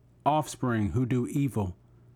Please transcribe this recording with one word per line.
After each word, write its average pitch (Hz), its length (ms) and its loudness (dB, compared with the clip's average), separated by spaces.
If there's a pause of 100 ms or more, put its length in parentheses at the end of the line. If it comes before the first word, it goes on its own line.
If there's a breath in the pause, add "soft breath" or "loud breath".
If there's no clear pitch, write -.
(260)
offspring 123 640 0
who 123 160 0
do 123 220 0
evil, 110 480 -2 (400 soft breath)